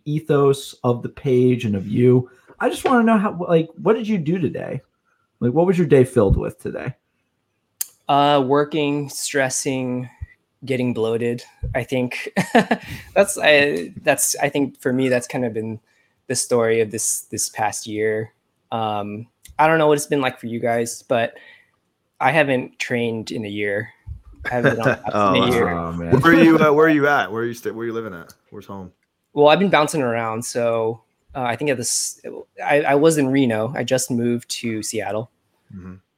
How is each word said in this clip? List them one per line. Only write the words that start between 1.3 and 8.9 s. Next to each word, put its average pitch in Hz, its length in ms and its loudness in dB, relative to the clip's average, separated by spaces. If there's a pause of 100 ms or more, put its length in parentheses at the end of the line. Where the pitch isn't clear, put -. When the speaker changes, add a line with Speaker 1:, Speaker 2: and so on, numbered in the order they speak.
Speaker 1:
and 104 100 -2
of 92 100 -4
you, 123 440 4 (320)
I 254 80 0
just 359 160 -6
wanna 240 180 4
know 226 140 4
how, 196 280 -2
like, 165 220 2 (140)
what 202 160 2
did 220 100 -6
you 214 100 0
do 165 220 -2
today? - 400 -4 (600)
Like, 120 100 2
what 160 140 2
was 180 120 2
your 175 100 2
day 131 180 8
filled 110 320 4
with - 240 -6
today? - 340 -8 (1120)
Speaker 2:
Uh, 143 380 4
working, 143 640 0